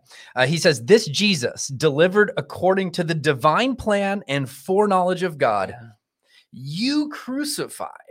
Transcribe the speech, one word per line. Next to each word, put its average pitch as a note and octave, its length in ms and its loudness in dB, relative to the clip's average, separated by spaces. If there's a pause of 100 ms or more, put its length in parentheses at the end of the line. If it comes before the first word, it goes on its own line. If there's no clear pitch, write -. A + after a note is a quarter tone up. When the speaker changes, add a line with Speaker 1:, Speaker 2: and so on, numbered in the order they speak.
(340)
Speaker 1:
Uh, B2+ 120 2
he D#3+ 100 0
says, D#3 300 2
"This G#3+ 200 6
Jesus, D#3 600 -2
delivered D#3+ 720 2
according F#3 540 0
to F3+ 120 -2
the D#3+ 100 -2
divine D#3 600 0
plan G3+ 500 -2
and C#3 220 -2
foreknowledge F#3 760 0
of E3+ 140 -4
God, G#2 340 0
Speaker 2:
Yeah. A#2 180 -16 (640)
Speaker 1:
you A#3+ 580 -4
crucified C4 800 -8 (200)